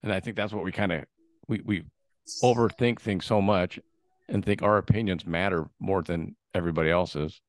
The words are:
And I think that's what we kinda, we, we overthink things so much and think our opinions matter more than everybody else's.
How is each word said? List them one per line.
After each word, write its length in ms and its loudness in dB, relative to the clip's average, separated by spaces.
And 80 -4
I 80 0
think 160 -8
that's 180 -4
what 100 -4
we 80 -4
kinda, 340 -2
we, 160 -2
we 200 -2
overthink 560 4
things 260 -4
so 160 2
much 380 0
and 180 -2
think 160 0
our 160 4
opinions 480 2
matter 420 0
more 220 0
than 340 -6
everybody 360 0
else's. 600 -2